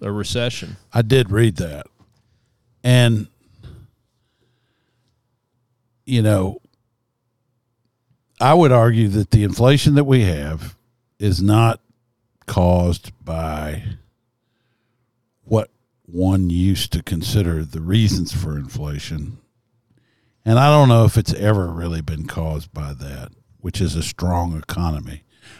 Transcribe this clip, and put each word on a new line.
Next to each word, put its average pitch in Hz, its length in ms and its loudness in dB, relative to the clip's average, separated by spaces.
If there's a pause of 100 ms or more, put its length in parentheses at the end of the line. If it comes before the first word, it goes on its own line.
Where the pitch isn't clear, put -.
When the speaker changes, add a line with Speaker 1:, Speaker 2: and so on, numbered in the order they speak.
Speaker 1:
a 101 100 -10
recession. 104 680 -6 (160)
Speaker 2:
I 117 100 2
did 113 280 2
read 107 280 2
that. 76 280 -8 (960)
And, 120 460 2 (2750)
you 123 180 0
know, 101 380 0 (1800)
I 131 140 4
would 160 180 6
argue 113 360 4
that 104 220 -2
the 107 140 4
inflation 131 500 2
that 143 100 4
we 131 180 4
have 78 540 -4 (420)
is 95 240 0
not 113 380 4 (680)
caused 87 680 0 (120)
by 78 600 -8 (1600)
what 107 260 0 (360)
one 90 440 0
used 90 420 -2
to - 100 -2
consider 85 640 -2
the 80 160 -10
reasons 95 520 0
for 76 260 -6
inflation. 73 800 -10 (1040)
And 113 140 4
I 139 80 6
don't 147 220 6
know 117 160 6
if - 120 2
it's - 180 0
ever 101 340 0
really 85 320 -6
been 76 260 -10
caused 78 480 -8
by 73 200 -10
that, 67 360 -14 (300)
which 92 200 -6
is 80 140 0
a 80 80 -4
strong 85 560 -4
economy. 76 640 -6 (360)